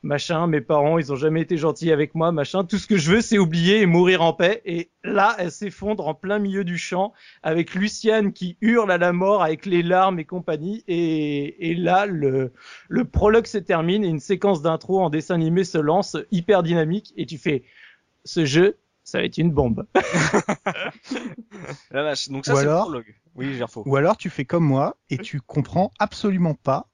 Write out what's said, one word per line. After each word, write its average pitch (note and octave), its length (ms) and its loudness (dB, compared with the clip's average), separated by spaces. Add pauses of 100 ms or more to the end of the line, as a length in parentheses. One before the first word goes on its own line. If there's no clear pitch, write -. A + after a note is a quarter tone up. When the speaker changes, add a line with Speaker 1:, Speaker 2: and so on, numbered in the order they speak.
Speaker 1:
machin, « D3+ 440 -2
Mes D3+ 140 0
parents, D3+ 380 2
ils C#3+ 120 -4
ont C#3 40 -2
jamais D#3 260 0
été E3 160 -2
gentils D#3+ 340 0
avec D3 220 2
moi, E3 180 2
machin. E3+ 320 -2
Tout F#3+ 140 -2
ce - 80 -6
que G#3 120 2
je D#3 140 2
veux, A3 80 6
c'est G#3+ 200 2
oublier F3 420 4
et G3 60 6
mourir F3+ 340 4
en E3 100 4
paix. » F3+ 340 0
Et E3+ 260 -6 (120)
là, G3+ 360 2
elle F3+ 120 -4
s'effondre G3 560 -6
en D#3 60 -2
plein G3 240 -4
milieu G3 260 -2
du F3 140 -4
champ F#3 360 -4 (280)
avec E3 320 -2
Luciane G#3 580 0
qui F3 300 -10
hurle A3 300 2
à F3 80 2
la F3 120 4
mort F#3+ 320 2
avec D#3 220 -2
les F3 160 2
larmes F3+ 380 2
et D#3 60 -8
compagnie. F3+ 600 -6
Et, D#3+ 840 -2
et E3+ 40 0
là, F3+ 300 2
le, C3+ 480 -2 (360)
le B3 160 0
prologue A3 420 2
se - 100 -8
termine F3+ 460 0
et F#3+ 40 0
une D#3+ 120 -2
séquence F#3+ 420 0
d'intro E3 400 0
en F3 80 2
dessin D3+ 240 -2
animé E3+ 300 2
se F3 160 -2
lance, D#3+ 360 0 (160)
hyper F#3 300 2
dynamique. E3+ 560 0
Et F3 80 -6
tu D3+ 140 -14
fais, « C#3+ 240 -2 (600)
Ce E3 220 -2
jeu, E3+ 320 4 (260)
ça - 140 -6
va F3+ 80 0
être F3+ 140 -6
une E3 120 2
bombe. » C3+ 440 0
<laughs> F#3 2000 -4
Speaker 2:
La C#3 120 -4
vache, C#3+ 260 -4
donc C3+ 160 -8
ça, C#3+ 80 0
Speaker 3:
Ou C#3 40 4
Speaker 2:
c'est C#3 40 4
Speaker 3:
alors D#3 240 2
Speaker 2:
le D3 160 -10
prologue. G#2+ 140 -20 (200)
Oui, C3+ 200 -6
Gerfo. A#2 300 -8
Speaker 3:
Ou C#3 100 0
alors D#3+ 220 2
tu - 120 -8
fais C#3+ 160 -6
comme E3+ 180 0
moi C#3+ 320 0 (140)
et C#3 80 -4
tu D3+ 240 -10
comprends - 580 -2
absolument F#3 560 0
pas C#3+ 380 -4